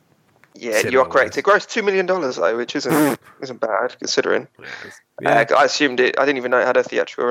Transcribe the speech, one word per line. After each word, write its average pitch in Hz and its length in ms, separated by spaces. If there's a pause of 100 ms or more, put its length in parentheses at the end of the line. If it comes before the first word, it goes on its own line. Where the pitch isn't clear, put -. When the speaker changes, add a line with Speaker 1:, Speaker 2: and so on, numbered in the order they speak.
(560)
Speaker 1:
Yeah, 113 160
you 107 40
are 110 60
Speaker 2:
Cinema-wise. 127 300
Speaker 1:
correct. 120 260
It - 80
grossed 196 240
two 220 140
million 190 220
dollars, 175 300
though, 92 220
which 120 180
isn't, 143 440 (100)
Speaker 2:
<laughs> - 120
Speaker 1:
isn't 131 200
bad, 113 380
considering. - 480 (120)
Speaker 2:
Yeah, - 60 (200)
it's, - 100 (300)
Speaker 1:
Uh, 113 240
Speaker 2:
yeah. - 80
Speaker 1:
I 143 80
assumed 135 340
it, - 200
I 139 60
didn't 139 120
even 123 140
know 123 80
it 110 60
had 127 120
a 123 60
theatrical - 460